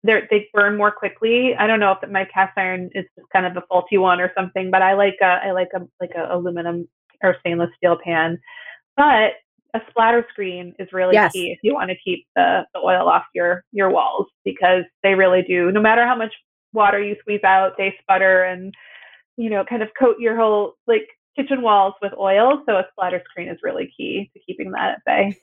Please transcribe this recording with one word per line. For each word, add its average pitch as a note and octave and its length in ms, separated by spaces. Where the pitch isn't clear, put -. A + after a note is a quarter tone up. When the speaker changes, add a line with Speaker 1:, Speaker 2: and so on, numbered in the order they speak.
Speaker 1:
They're, G#3+ 240
they G#3 240
burn G#3 240
more G#3 140
quickly. A3+ 640
I G#3+ 100
don't A3 120
know G3 220
if F#3+ 80
my F#3+ 160
cast F#3+ 320
iron F#3 360
is G3 120
just - 160
kind F#3 120
of F3+ 120
a F3 100
faulty F#3 300
one F3+ 240
or F3+ 160
something, F#3 340
but F#3+ 100
I F#3+ 120
like G3 280
a, G3 40
I F#3+ 80
like F3+ 240
a, F3+ 40
like F3+ 160
a E3+ 200
aluminum F3 520
or F#3 160
stainless E3+ 380
steel E3+ 260
pan. E3 340
But C4 360
a A3+ 40
splatter A#3 400
screen F3+ 480
is F#3 160
really F#3 220
Speaker 2:
Yes. G3+ 160
Speaker 1:
key F3 200
if F3 120
you G#3 100
wanna F#3 300
keep F3 320
the, F3+ 280
the F3+ 40
oil F3+ 280
off F3 160
your, F3+ 380
your G3 180
walls, F#3 380
because F#3 380
they G3 120
really F#3 260
do. F3+ 300
No G#3 100
matter A3+ 240
how A#3+ 100
much A3 180
water G3+ 280
you G#3 200
squeeze G#3 220
out, F#3+ 340
they G3 240
sputter F#3+ 420
and, F#3 300
you A3+ 120
know, G3+ 160
kind A#3 160
of A3 160
coat B3 220
your A#3 160
whole, G#3+ 380
like, A3 220
kitchen C#4 280
walls G3+ 380
with G3+ 180
oil. A3 480
So G#3+ 80
a F#3 160
splatter F3+ 360
screen E3+ 220
is E3+ 140
really - 340
key - 360
to - 120
keeping F#3 280
that - 240
at - 80
bay. G3+ 380